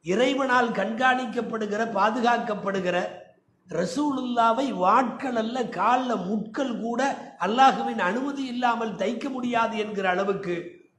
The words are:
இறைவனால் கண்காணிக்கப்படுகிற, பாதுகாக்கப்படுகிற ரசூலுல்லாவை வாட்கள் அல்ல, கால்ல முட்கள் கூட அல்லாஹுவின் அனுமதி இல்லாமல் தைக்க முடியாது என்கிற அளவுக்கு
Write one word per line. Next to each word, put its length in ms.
இறைவனால் 680
கண்காணிக்கப்படுகிற, 1200
பாதுகாக்கப்படுகிற 1120
ரசூலுல்லாவை 1040
வாட்கள் 640
அல்ல, 260
கால்ல 640
முட்கள் 560
கூட 600
அல்லாஹுவின் 580
அனுமதி 460
இல்லாமல் 500
தைக்க 360
முடியாது 480
என்கிற 300
அளவுக்கு 600